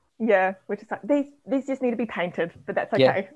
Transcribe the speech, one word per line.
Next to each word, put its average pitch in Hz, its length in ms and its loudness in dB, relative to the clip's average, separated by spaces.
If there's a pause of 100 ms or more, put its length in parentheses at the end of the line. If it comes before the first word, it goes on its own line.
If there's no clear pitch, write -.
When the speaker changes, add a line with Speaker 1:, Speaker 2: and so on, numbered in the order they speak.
(180)
Speaker 1:
Yeah, 190 360 2 (120)
which 202 160 -6
is - 80 -16
like, - 120 -8
"These, 285 240 0 (200)
these 262 200 -2
just 269 160 -6
need 247 80 0
to 226 60 -2
be 233 100 -4
painted," 175 440 -4 (140)
but - 100 -8
that's - 240 -2
Speaker 2:
Yeah. 131 120 8
Speaker 1:
okay. 196 260 -2